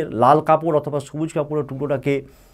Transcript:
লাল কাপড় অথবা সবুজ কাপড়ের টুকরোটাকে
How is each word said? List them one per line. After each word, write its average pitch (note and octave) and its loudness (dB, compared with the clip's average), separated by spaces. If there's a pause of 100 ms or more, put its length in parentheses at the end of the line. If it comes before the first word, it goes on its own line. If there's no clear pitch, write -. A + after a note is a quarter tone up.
(220)
লাল C#3 6
কাপড় D#3+ 2
অথবা C#3+ -2
সবুজ D#3 -6
কাপড়ের D3 -4
টুকরোটাকে C#3 -4 (400)